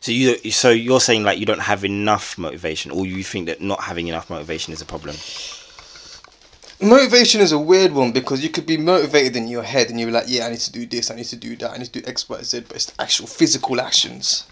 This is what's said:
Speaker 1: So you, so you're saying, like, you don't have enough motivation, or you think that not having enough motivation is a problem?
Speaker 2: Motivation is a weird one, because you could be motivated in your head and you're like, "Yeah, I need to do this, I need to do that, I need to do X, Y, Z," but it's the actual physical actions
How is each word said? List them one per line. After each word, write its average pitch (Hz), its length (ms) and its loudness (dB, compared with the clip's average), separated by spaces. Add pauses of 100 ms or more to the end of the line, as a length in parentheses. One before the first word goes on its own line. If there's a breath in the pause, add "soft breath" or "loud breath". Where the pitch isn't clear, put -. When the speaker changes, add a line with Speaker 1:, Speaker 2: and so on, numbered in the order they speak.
Speaker 1:
So - 100 -4
you, 123 260 4 (140)
so 123 200 6
you're 117 280 4
saying, 113 240 2
like, 101 160 2
you 104 60 -4
don't 107 160 0
have 101 240 0
enough 101 520 -2
motivation, 80 540 -8
or 92 140 -2
you 95 180 -4
think 95 220 -8
that 82 160 -6
not 98 220 -4
having 85 240 -6
enough 82 220 -6
motivation 80 440 -8
is 80 80 -12
a 78 40 -14
problem? 76 300 -12 (1600 loud breath)
Speaker 2:
Motivation 233 640 6
is 175 100 4
a 151 60 4
weird 180 360 6
one, 131 180 2
because 131 320 -2
you 160 60 -2
could 156 180 -6
be 160 100 0
motivated 147 580 2
in 113 120 -4
your 120 160 -6
head 120 260 0
and 117 100 -6
you're 117 120 -2
like, 113 160 0
"Yeah, 120 180 -2
I 120 60 -6
need 117 80 -8
to - 120 -8
do 120 140 -10
this, 117 240 -6
I 113 60 -12
need 117 100 -12
to 120 100 -12
do 117 200 -12
that, 120 160 -8
I - 60 -12
need 123 140 -12
to 120 100 -10
do - 60 -12
X, - 220 -8
Y, 120 140 -10
Z," 117 240 -6
but - 80 -16
it's - 100 -6
the - 160 -10
actual - 240 -4
physical 131 560 0
actions - 720 -2